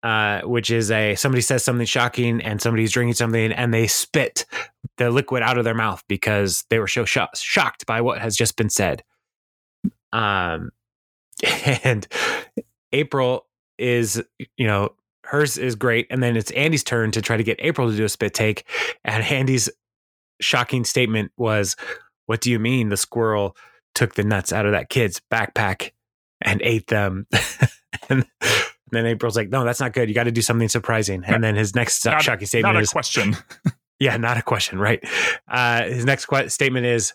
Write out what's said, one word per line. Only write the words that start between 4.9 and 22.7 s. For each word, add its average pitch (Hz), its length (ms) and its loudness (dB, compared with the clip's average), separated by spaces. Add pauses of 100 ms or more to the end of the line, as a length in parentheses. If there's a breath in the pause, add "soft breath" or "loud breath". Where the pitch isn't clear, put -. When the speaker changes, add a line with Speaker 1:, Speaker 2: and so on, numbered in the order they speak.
Speaker 1:
the 120 140 2
liquid 127 320 0
out 123 160 2
of 117 40 2
their 113 120 2
mouth 110 320 -2
because 101 640 0
they 113 80 4
were 101 80 -2
so 117 180 -2
sho-, 104 300 0
shocked - 500 -2
by 110 160 -2
what 120 180 -2
has 107 160 -4
just 113 220 0
been 107 120 0
said. 87 340 0 (1080)
Um, 92 600 -2 (720)
<laughs> - 400 -2
and 113 240 0 (840 loud breath)
April 135 560 -2 (320)
is, 117 420 0 (360)
you 120 100 2
know, 101 260 0 (300)
hers 143 340 0
is 127 160 -2
great. 117 380 0
And 131 100 -2
then 120 160 2
it's 107 140 -4
Andy's 147 320 0
turn 113 300 0
to 110 80 -2
try 117 160 0
to 110 60 0
get 107 160 0
April 143 300 0
to 107 80 0
do 107 60 0
a 104 60 0
spit 104 260 -2
take. 107 320 0 (360 loud breath)
And 110 200 -2
Andy's 131 460 0 (680)
shocking 123 440 0
statement 110 540 0
was, 107 380 0 (520 loud breath)
"What 113 140 -2
do 123 100 0
you 113 80 2
mean 117 300 2